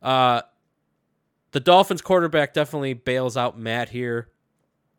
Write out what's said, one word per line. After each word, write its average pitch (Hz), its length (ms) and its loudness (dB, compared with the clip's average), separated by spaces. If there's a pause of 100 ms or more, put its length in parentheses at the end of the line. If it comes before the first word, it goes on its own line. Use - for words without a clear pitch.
uh, 127 400 2 (1080)
the 143 80 -2
Dolphins 175 420 4
quarterback 165 520 0
definitely 143 400 -4
bails 127 420 -4
out 123 200 -2
Matt 113 340 -6
here. 120 380 -6 (720)